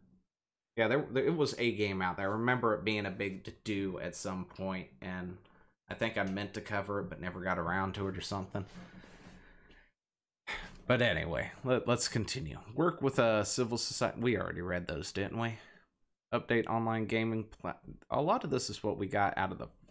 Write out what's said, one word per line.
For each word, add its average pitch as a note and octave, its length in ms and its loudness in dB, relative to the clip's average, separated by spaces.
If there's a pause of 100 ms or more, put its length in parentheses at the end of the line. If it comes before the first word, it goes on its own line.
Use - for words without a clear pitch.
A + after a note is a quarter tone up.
(760)
yeah, A2 140 4
there, C#3 200 2
there, A#2+ 160 2
it E3 100 4
was D3 220 2
a A#2 140 4
game G2+ 300 2
out F2+ 160 0
there. G2 120 0
I G#2 40 0
remember A#2 400 4
it F#2 100 0
being G#2 220 0
a F#2+ 60 -4
big G2 340 -4
to-do G2 540 -2
at F2 160 -6
some F#2 300 -4
point, F#2+ 440 -6 (120)
and F2+ 360 -6 (520)
I - 40 -4
think A2+ 240 -2
I G2+ 60 4
meant G2 320 -2
to G#2 60 -8
cover G2+ 380 -2
it, F#2 100 -4
but - 120 -10
never F2+ 200 -6
got F2+ 160 0
around F#2 380 0
to G2 140 -2
it F#2+ 80 -6
or F2 40 -8
something. G2 440 -4 (2250)
But B2 140 6
anyway, E2 500 2 (140)
let, B2+ 220 2
let's A#2+ 200 2
continue. - 520 -2 (140)
Work - 280 2
with C3+ 180 2
a A2 240 6
civil A#2 340 0
society. - 440 0
We A#2 160 4
already F2 240 -2
read F2+ 260 -2
those, - 240 -4
didn't G2 260 -2
we? A#2 180 -2 (800)
Update - 340 2
online A2+ 380 2
gaming A2 380 0
pla-, - 320 -8 (340)
a B2 120 2
lot G3 220 2
of E3 60 -4
this - 200 0
is - 140 -8
what G#2 140 0
we G2+ 100 -2
got G2+ 300 2
out F#2+ 140 2
of F2+ 60 -6
the - 100 -8 (240)